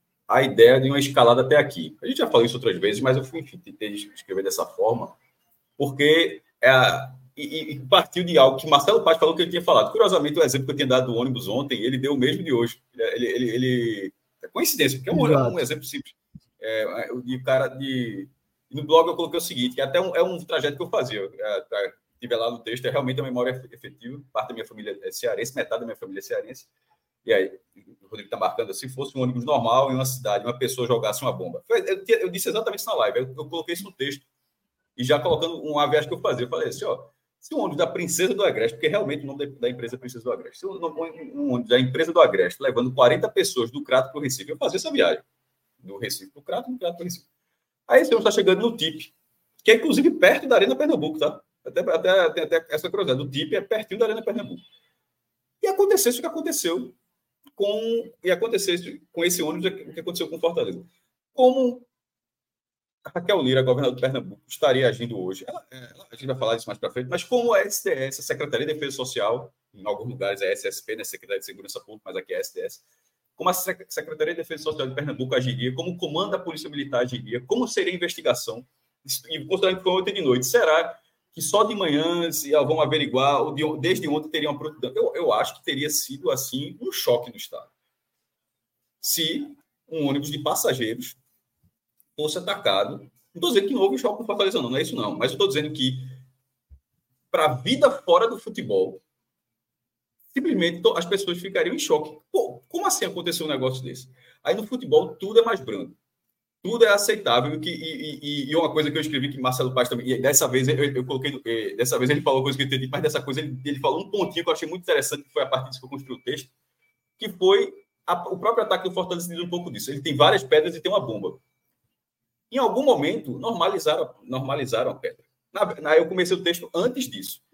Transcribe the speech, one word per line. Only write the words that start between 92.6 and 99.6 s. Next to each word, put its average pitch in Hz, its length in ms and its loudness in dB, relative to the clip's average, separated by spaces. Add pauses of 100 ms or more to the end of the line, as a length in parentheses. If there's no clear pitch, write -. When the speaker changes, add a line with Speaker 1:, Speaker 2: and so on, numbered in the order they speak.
Speaker 1:
não 175 60 -12
tô 349 80 2
dizendo 392 180 4
que 277 80 -2
não 202 80 0
houve 196 160 2
choque - 220 -2
no 233 60 -10
Fortaleza, 190 360 0
não, 120 80 -4
não 131 80 -2
é 156 40 0
isso - 120 -6
não, 107 220 -4
mas 127 160 -2
eu - 60 -10
tô 196 100 2
dizendo 143 240 -2
que 131 260 -2 (1300)
pra 160 180 2
vida 233 420 0
fora 185 380 2
do 233 100 -8
futebol, 107 640 -4 (1300)